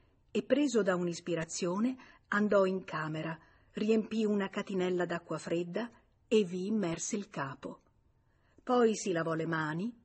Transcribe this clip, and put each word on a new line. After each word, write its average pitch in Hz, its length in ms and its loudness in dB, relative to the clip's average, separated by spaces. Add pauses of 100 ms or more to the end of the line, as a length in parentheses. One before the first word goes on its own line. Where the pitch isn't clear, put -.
(300)
e, - 140 -2
preso 262 400 2
da 185 100 2
un'ispirazione, 175 1040 -2 (360)
andò 208 320 4
in 190 200 -2
camera, 156 520 -6 (360)
riempì 220 500 2
una 202 240 2
catinella 185 580 0
d'acqua 170 320 -4
fredda 175 540 -4 (380)
e 220 160 6
vi 180 220 -4
immerse 202 500 -2
il 202 120 -8
capo. - 520 -10 (840)
Poi 240 320 4
si - 160 -4
lavò 165 220 0
le 160 120 -2
mani 165 480 -2 (120)